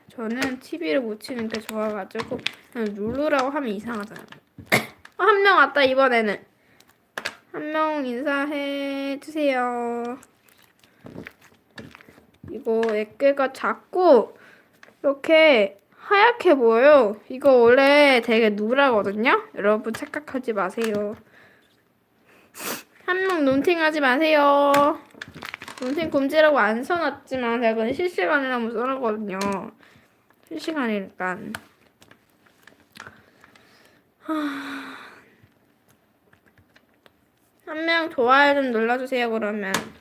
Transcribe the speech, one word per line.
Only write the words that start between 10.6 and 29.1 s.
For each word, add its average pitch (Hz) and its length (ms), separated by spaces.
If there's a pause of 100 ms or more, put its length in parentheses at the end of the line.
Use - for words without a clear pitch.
이거 226 320 (100)
애깨가 269 600
자꾸 240 840 (680)
이렇게 285 800 (260)
하얗게 403 500
보여요. 233 640 (100)
이거 269 220
원래 269 720
되게 220 280
누라거든요. 226 880 (140)
여러분 214 360
착각하지 269 640
마세요. 208 600 (1900)
한 370 220
명 339 160
논팅하지 302 580
마세요. 285 720 (1080)
논팅 302 300
금지라고 294 480
안 220 240
써놨지만 262 800
제가 220 140
그냥 226 180
실시간이라면 269 800
써놨거든요. 220 680 (1080)